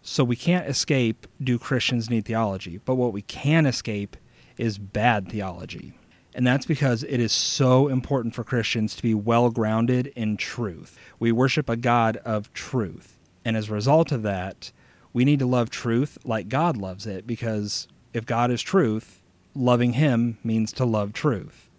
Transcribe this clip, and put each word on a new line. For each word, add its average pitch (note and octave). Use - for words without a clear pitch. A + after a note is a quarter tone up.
So -
we A#2+
can't F3
escape, B2+
do B2
Christians A#2+
need A2+
theology? G2
But C3
what B2
we G2+
can D#3
escape G#2
is G#2+
bad G#2
theology. F#2
And B2
that's B2+
because C3+
it B2+
is A2+
so C3
important B2+
for A#2+
Christians A2
to -
be A2+
well-grounded A#2
in G#2+
truth. F2+
We A#2
worship C3
a A#2
God A#2
of G#2+
truth. -
And A2+
as G#2+
a G#2+
result C3+
of B2
that, G2
we A#2+
need C#3+
to C3
love B2
truth B2
like A2
God C#3+
loves F#2+
it, F#2+
because A2+
if A2+
God A#2+
is A#2+
truth, A2+
loving B2
him A#2+
means A2+
to C3
love G#2+
truth. -